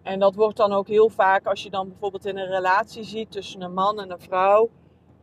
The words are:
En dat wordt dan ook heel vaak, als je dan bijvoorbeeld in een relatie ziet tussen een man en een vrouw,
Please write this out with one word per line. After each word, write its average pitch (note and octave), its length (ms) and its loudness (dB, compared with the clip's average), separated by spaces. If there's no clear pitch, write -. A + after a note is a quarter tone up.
En F#3+ 180 -6
dat G3 160 4
wordt G#3+ 220 0
dan G3+ 160 2
ook G3 140 -2
heel A3 220 4
vaak, G3 360 2
als G3 180 -4
je G#3 60 -16
dan F#3+ 180 -6
bijvoorbeeld F#3+ 380 -8
in G3 120 -6
een F#3+ 120 -8
relatie F#3+ 540 -2
ziet G#3 280 -10
tussen G3 300 -14
een F3+ 120 -10
man G3+ 260 0
en F#3+ 120 -12
een F3+ 80 -12
vrouw, G3+ 500 4